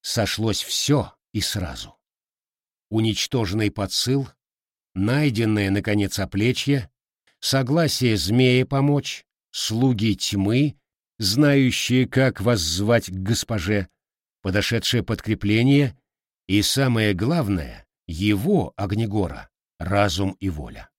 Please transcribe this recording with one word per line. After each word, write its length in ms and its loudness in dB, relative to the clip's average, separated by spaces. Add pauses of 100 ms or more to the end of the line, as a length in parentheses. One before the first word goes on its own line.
Сошлось 600 -2
всё 500 -2 (200)
и 80 -4
сразу. 560 -8 (920)
Уничтоженный 800 0
подсыл, 580 -2 (680)
найденное, 760 0
наконец, 480 -2
оплечье, 720 -2 (480)
согласие 760 0
змея 500 4
помочь, 580 0 (260)
слуги 680 0
тьмы, 600 0 (420)
знающие, 920 2
как 320 0
воззвать 720 0
к 40 -8
госпоже, 760 -2 (540)
подошедшее 600 0
подкрепление 920 2 (520)
и, 140 4
самое 520 2
главное, 720 -2 (200)
его, 680 0
Огнегора, 760 -4 (280)
разум 640 0
и 100 -2
воля. 480 -12